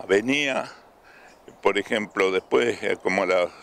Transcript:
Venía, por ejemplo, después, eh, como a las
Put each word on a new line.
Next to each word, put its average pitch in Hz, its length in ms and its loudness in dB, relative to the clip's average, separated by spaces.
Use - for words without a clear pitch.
Venía, 131 640 0
por 98 180 2
ejemplo, 101 520 -2
después, 117 540 0
eh, 98 180 -2
como 95 220 0
a - 20 0
las 90 240 2